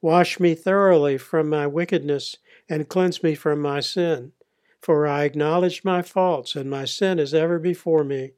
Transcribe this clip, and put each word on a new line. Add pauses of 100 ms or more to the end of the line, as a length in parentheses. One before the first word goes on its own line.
Wash
me
thoroughly
from
my
wickedness, (320)
and
cleanse
me
from
my
sin. (480)
For
I
acknowledge
my
faults,
and
my
sin
is
ever
before
me.